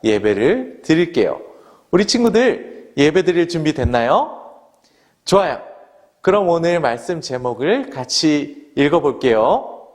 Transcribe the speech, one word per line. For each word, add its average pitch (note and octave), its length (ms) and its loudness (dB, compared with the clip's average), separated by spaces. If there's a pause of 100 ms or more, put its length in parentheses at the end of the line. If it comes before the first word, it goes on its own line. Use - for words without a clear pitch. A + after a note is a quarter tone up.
예배를 G#2+ 760 0
드릴게요. D#3+ 600 0 (500)
우리 G3+ 160 2
친구들 A#3 880 0
예배 D3+ 280 2
드릴 E3+ 260 0
준비 D#3 240 -2
됐나요? B2 760 -2 (760)
좋아요. F3 360 0 (600)
그럼 F#3+ 260 2
오늘 E3+ 320 0
말씀 C#3 400 -2
제목을 B2+ 720 -4
같이 C#3+ 880 -4
읽어볼게요. C#3+ 1000 2 (220)